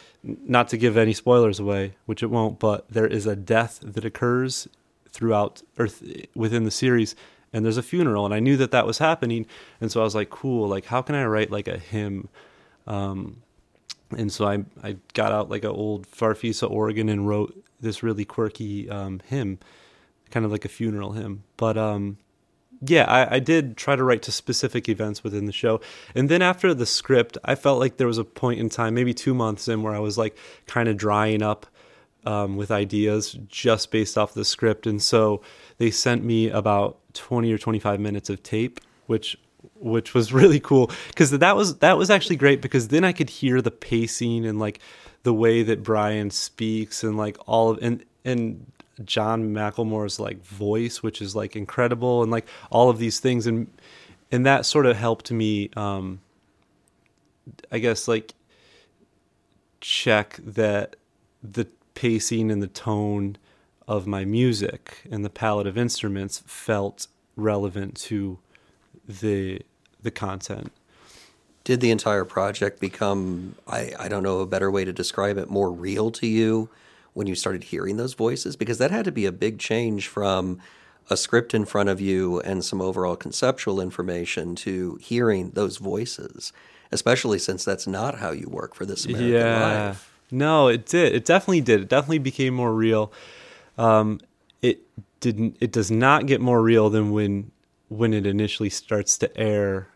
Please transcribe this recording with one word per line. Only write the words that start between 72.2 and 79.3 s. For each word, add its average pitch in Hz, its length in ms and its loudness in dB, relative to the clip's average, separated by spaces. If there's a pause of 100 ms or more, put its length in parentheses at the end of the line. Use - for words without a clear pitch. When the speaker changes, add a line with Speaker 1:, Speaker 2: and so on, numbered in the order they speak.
Speaker 2:
project 101 560 -4
become, 92 760 -4 (120)
I, - 320 -6
I 92 100 -8
don't 98 140 -4
know 95 180 -2
a 95 60 -4
better 98 240 0
way 98 160 0
to 92 60 -6
describe 98 440 -2
it, 92 140 -6
more 98 200 0
real 95 420 -2
to 117 140 -6
you 110 440 2 (420)
when 104 140 -6
you 95 80 -4
started 95 300 -4
hearing 98 340 -6
those 127 160 -6
voices? 131 420 -2
Because 110 220 -4
that 131 120 2
had 214 140 -2
to 190 80 -4
be 101 140 0
a 92 60 0